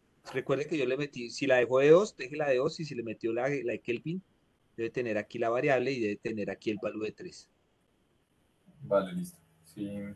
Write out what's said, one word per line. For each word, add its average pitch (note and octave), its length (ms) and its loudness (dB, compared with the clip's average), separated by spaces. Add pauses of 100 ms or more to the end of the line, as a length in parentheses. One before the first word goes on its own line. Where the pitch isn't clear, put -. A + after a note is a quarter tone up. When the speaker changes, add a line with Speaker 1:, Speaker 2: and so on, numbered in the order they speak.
(320)
Speaker 1:
Recuerde C3+ 360 -2
que E3+ 100 -2
yo C3 80 0
le B2+ 100 0
metí, C3+ 340 -6
si C#3+ 180 -6
la B2+ 100 6
dejó B2 220 4
de C#3 100 8
dos, F#3+ 260 8
déjela C#3+ 320 -4
de C3+ 80 4
dos, C#3+ 240 0
y D#3+ 60 -6
si C3 100 -8
le A#2 80 -4
metió A2+ 300 -4
la, A#2+ 160 0
la B2 240 -2
de G#2 80 -6
Kelvin, D#3 420 -6 (540)
debe A2+ 120 -4
tener A#2 280 -2
aquí G#2 200 -6
la A#2 120 0
variable B2+ 420 2
y C3 80 -4
debe G#2 160 0
tener G#2+ 340 -6
aquí G2 200 -6
el G#2 120 -2
valor G#2+ 220 -6
de G#2+ 80 -6
tres. - 380 -16 (1300)
Speaker 2:
Vale, F#2+ 280 2
listo. F2+ 260 -8 (280)
Sí. G2+ 240 -10 (260)